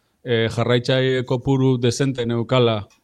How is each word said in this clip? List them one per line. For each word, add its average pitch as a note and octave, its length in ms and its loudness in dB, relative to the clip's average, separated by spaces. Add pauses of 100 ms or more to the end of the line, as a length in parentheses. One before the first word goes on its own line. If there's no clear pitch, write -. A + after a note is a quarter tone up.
(240)
eh, A2+ 280 0
jarraitzaile B2 720 0
kopuru C3 520 0
dezente B2 480 -2
neukala, A#2 640 0 (160)